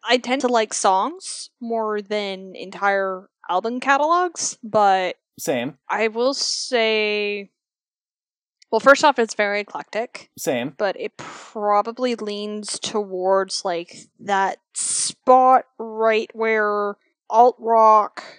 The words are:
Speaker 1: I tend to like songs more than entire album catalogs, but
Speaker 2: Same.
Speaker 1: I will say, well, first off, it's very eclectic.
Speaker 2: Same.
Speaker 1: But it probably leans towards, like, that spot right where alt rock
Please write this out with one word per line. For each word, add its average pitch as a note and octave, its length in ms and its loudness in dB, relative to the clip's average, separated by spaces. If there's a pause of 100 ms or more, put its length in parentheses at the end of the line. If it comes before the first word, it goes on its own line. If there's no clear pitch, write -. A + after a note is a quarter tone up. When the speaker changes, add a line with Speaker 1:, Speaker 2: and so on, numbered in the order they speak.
Speaker 1:
I A#3+ 100 4
tend B3 240 -2
to B3+ 60 0
like A3+ 260 0
songs G#3+ 760 -2 (120)
more A3 400 -4
than G3 540 -8
entire G3 720 -2 (200)
album A3+ 300 -2
catalogs, D#4+ 840 0
but G3+ 520 2 (240)
Speaker 2:
Same. C3+ 380 -4 (120)
Speaker 1:
I G#3+ 200 -2
will A#3+ 240 -2
say, G#3 1160 -2 (1200)
well, A3+ 80 2
first C4+ 240 6
off, C#4+ 160 4
it's A3+ 160 -2
very G3+ 260 -2
eclectic. - 760 -10
Speaker 2:
Same. C3 400 -4
Speaker 1:
But G3 220 -2
it - 180 -10
probably A3+ 1000 -2
leans G#3 640 -8
towards, F#3+ 840 -2
like, F3 320 -6 (240)
that G3 380 -2 (180)
spot - 920 2 (140)
right A3 540 -2
where G#3 640 -2 (320)
alt A#3+ 300 6
rock A3 640 4 (160)